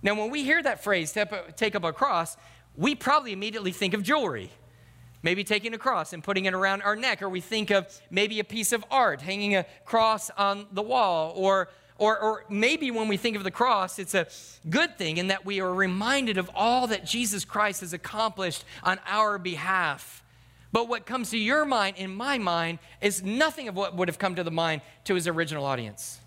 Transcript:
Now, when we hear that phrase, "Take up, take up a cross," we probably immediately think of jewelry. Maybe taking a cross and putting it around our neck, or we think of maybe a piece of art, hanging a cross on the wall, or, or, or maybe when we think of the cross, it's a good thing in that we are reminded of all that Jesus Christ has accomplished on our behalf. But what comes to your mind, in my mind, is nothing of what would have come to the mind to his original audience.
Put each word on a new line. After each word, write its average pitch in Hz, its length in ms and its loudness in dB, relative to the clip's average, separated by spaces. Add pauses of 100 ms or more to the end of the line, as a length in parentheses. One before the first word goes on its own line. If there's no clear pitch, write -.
Now, 202 140 2
when 214 160 -2
we 285 140 -4
hear 311 180 4
that 240 220 -2
phrase, 175 260 0
"Take 208 220 -2
up, 170 240 -10
take 214 180 0
up 196 80 -2
a 165 100 0
cross," 170 440 0 (400)
we 180 180 2
probably 262 380 2
immediately 202 400 -4
think 185 200 0
of 202 120 0
jewelry. 180 460 2 (720)
Maybe 180 200 0
taking 214 320 -2
a 220 40 -10
cross 202 340 -2
and 165 100 -12
putting 190 220 -2
it 185 100 2
around 196 280 0
our 202 120 2
neck, 220 280 -2
or 196 60 -2
we 185 120 -4
think 214 300 -2
of 196 180 4 (220)
maybe 208 280 0
a 208 60 -2
piece 220 280 -2
of 226 200 -2
art, 196 300 4
hanging 196 340 0
a 180 100 2 (180)
cross 220 460 2
on 202 400 0
the 196 120 -4
wall, 190 520 2
or, 190 340 2 (300)
or, 214 220 4
or 214 300 0
maybe 254 400 2
when 220 180 0
we 202 80 2
think 220 200 0
of 202 60 -4
the 190 80 -2
cross, 208 480 2
it's 190 160 -6
a 175 120 2 (420)
good 311 300 0
thing 160 180 -2
in 180 120 -2
that 190 180 -2
we 196 140 -2
are 185 120 0
reminded 202 640 0
of 180 180 -2
all 240 340 4
that 190 180 -2
Jesus 208 380 -2
Christ 208 360 0
has 175 140 -10
accomplished 196 680 -4 (200)
on 190 220 2
our 208 320 2
behalf. 175 840 -2 (500)
But 233 160 2
what 233 180 -4
comes 240 240 -4
to 226 80 -2
your 262 260 4
mind, 208 320 0
in 190 180 -8
my 262 220 -2
mind, 170 440 -2 (200)
is 202 220 0
nothing 269 440 0
of 202 80 -8
what 180 220 -2
would 175 120 2
have 165 100 -6
come 185 160 0
to 175 100 -4
the 165 60 -2
mind 160 320 0 (220)
to 190 100 2
his 170 120 0
original 160 380 -2
audience. 120 640 -6